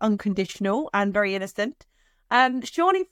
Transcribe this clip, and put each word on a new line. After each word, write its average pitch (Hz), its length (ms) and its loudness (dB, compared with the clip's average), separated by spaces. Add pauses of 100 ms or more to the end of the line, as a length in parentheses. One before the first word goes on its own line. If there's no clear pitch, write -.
unconditional 202 920 0
and 202 200 0
very 202 200 2
innocent. 196 520 -6 (440)
Um, 254 320 2
surely 370 500 0